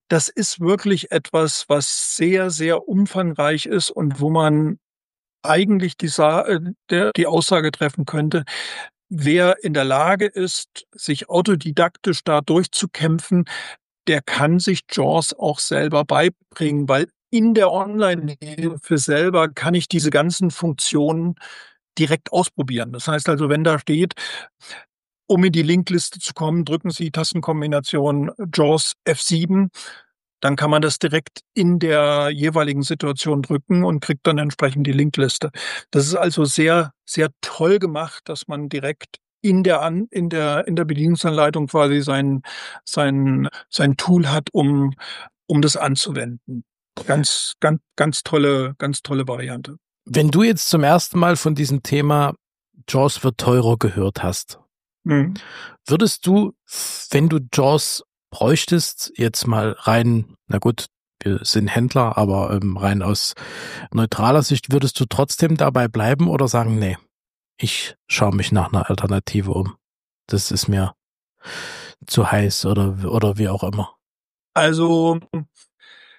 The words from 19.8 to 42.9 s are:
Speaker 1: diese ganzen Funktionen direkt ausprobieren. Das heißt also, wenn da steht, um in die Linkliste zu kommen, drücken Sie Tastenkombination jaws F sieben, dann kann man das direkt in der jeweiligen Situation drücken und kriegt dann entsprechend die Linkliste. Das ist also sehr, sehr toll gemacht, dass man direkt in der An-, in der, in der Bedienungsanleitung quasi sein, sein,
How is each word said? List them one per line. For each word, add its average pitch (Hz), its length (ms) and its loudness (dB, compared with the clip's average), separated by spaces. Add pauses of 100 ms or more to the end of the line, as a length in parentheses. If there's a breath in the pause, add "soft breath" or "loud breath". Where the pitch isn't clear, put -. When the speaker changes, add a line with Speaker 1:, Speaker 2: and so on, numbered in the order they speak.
Speaker 1:
diese 156 220 0
ganzen 165 400 2
Funktionen 160 840 -2 (640 loud breath)
direkt 160 320 -2
ausprobieren. 127 600 -2
Das 123 160 -10
heißt 151 220 -2
also, 151 200 0
wenn 151 140 0
da 160 140 4
steht, 160 380 -2 (1120 loud breath)
um 180 160 4
in 190 80 4
die 160 120 2
Linkliste 175 560 0
zu - 140 -10
kommen, 160 320 -2
drücken 160 260 -4
Sie 160 200 -6
Tastenkombination 147 1200 -2 (220)
jaws 151 400 2 (120)
F 160 160 -2
sieben, 180 480 0 (720 loud breath)
dann 139 160 0
kann 147 140 0
man 151 140 4
das 151 160 -2
direkt 156 400 -2 (160)
in 175 240 4
der 147 500 2
jeweiligen 147 540 0
Situation 143 580 -2
drücken 170 420 0
und 165 180 0
kriegt - 260 -4
dann 156 100 4
entsprechend 143 480 0
die 139 60 2
Linkliste. 139 580 0 (400 loud breath)
Das 139 160 2
ist 160 80 -2
also 170 320 2
sehr, 160 460 2 (140)
sehr 156 240 -2 (120)
toll 185 380 2
gemacht, 160 460 -4
dass - 220 -12
man 147 220 -8
direkt 143 480 -8 (240)
in 190 220 4
der 165 180 2
An-, 170 300 -4
in 175 180 -4
der, 151 380 -2
in 170 80 -2
der 170 100 0
Bedienungsanleitung 156 840 0
quasi 143 340 2
sein, 139 420 -2 (400 loud breath)
sein, 135 640 0 (220 loud breath)